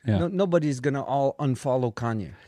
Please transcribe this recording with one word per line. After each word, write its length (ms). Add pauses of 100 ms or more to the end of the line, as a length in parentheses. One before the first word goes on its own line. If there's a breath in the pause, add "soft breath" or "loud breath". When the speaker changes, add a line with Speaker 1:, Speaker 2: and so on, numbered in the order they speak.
Speaker 1:
Yeah. 120
Speaker 2:
no, 100
nobody's 540
gonna 200
all 380
unfollow 540
Kanye. 380 (160 soft breath)